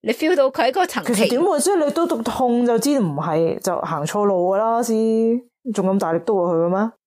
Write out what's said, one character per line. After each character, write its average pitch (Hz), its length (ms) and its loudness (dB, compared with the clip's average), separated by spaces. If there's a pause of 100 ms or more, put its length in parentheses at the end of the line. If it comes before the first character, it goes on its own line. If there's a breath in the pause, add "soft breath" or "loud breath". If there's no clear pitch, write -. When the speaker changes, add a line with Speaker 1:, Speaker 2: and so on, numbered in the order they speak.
Speaker 1:
你 220 100 -4
feel 330 240 0
到 262 140 2
佢 262 140 -2
喺 240 60 2
嗰 262 40 -4
個 370 140 0
層 - 160 -6
皮。 240 100 -2
Speaker 2:
其 214 120 2
實 - 40 0
點 254 140 0
會？ 339 180 0
即 349 80 0
係 339 160 2
你 285 60 -2
都 330 160 0
篤 233 160 -4
痛 240 420 0
就 233 140 2
知 277 200 0
唔 160 180 0
係， 165 420 -2
就 180 220 -4
行 151 220 -4
錯 202 220 -2
路 185 280 2
㗎 190 40 2
啦， 226 240 0
先 226 140 0 (760)
仲 196 160 -2
咁 190 120 2
大 170 120 -2
力 170 80 0
篤 214 140 -2
落 180 180 2
去 170 40 0
嘅 170 140 2
咩？ 208 220 0 (160)